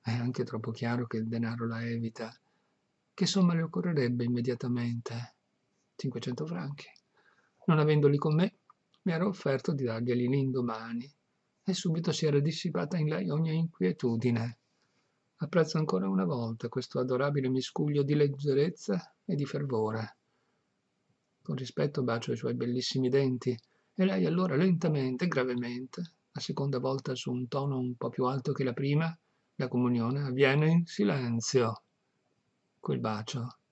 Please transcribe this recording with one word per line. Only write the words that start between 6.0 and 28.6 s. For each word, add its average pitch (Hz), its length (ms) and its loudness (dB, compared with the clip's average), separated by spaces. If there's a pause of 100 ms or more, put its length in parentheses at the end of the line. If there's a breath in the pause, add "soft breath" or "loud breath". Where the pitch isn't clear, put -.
franchi. 160 400 -8 (800 soft breath)
Non 156 140 6
avendoli 147 380 6
con 151 180 2
me, 165 220 2 (440)
mi 180 100 0
ero 165 140 0
offerto 139 460 0
di 135 120 0
darglieli 120 440 0
l'indomani, 120 840 -2 (540)
e 190 60 0
subito 165 400 0
si 156 140 0
era 143 140 4
dissipata 165 580 -2
in 151 100 2
lei 170 220 -2
ogni 156 260 0
inquietudine. 120 1000 0 (760)
Apprezzo 160 420 0
ancora 185 300 0
una 190 160 2
volta 117 440 -4
questo - 300 -4
adorabile 131 500 0
miscuglio 143 540 0
di 139 120 2
leggerezza 147 1000 0 (100)
e 190 100 -2
di 143 120 -2
fervore. 113 680 -2 (1200)
Con 147 160 -6
rispetto 143 460 -2
bacio 117 300 -2
i 117 40 -2
suoi 120 180 -4
bellissimi 123 540 0
denti, 127 480 2 (400 soft breath)
e 190 80 4
lei 190 220 2
allora 170 300 2
lentamente, 156 680 2
gravemente, 127 880 -2 (180)
la 139 80 -8
seconda 139 380 -2
volta 135 360 -2
su 127 160 -6
un 123 180 -4
tono 139 300 -2
un 127 160 -2
po' 123 160 -6
più 131 140 -2
alto 131 280 -2
che 131 120 -2